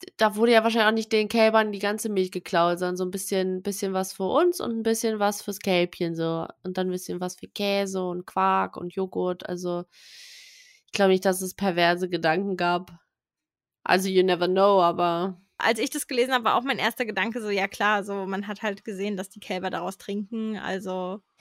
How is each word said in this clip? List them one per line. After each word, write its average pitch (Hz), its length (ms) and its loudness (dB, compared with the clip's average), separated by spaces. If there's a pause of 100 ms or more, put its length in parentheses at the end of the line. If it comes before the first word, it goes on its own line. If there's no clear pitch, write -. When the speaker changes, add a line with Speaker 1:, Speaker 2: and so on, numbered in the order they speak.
(160)
Speaker 1:
Da 208 200 2
wurde 233 160 4
ja 226 120 8
wahrscheinlich 220 240 4
auch 220 60 4
nicht 220 180 -2
den 214 160 4
Kälbern 220 440 4
die 202 60 -6
ganze 208 300 -2
Milch 190 240 0
geklaut, 175 480 0
sondern 180 160 -2
so 185 80 -2
ein 180 60 -4
bisschen, 185 520 -2
bisschen 196 300 -4
was 190 200 -2
für - 160 -6
uns 349 320 2
und 240 180 -4
ein 226 40 -4
bisschen 220 380 0
was 208 220 0
fürs 202 180 -8
Kälbchen 175 560 0
so. 165 300 -2 (180)
Und 185 140 -8
dann 185 100 0
ein 185 40 -2
bisschen 180 280 -8
was 180 160 -6
für - 120 -18
Käse 196 560 -2
und 180 220 -6
Quark 190 500 0
und 175 180 -10
Joghurt, 185 540 -4
also 175 360 -4 (1040)
ich - 40 -20
glaub 196 160 4
nicht, 190 160 4
dass 190 180 2
es 185 120 -6
perverse 175 540 2
Gedanken 175 480 0
gab. 175 360 -2 (920)
Also, 190 240 2
you 185 140 4
never 175 260 2
know, 190 320 6
aber 175 600 2 (180)
Speaker 2:
Als 226 200 0
ich 269 120 -2
das - 160 -8
gelesen 254 260 0
hab, 247 120 0
war - 120 4
auch 247 60 0
mein 247 160 -2
erster 220 260 -2
Gedanke 214 380 -4
so, 214 80 -4
ja 202 180 0
klar, 208 360 0
so, 196 220 -6
man 196 200 -6
hat 202 160 -10
halt 202 220 -6
gesehen, 202 320 -6
dass 190 120 -8
die - 120 -20
Kälber 185 300 -6
daraus 180 280 -6
trinken, 220 580 -6
also 185 640 -6 (200)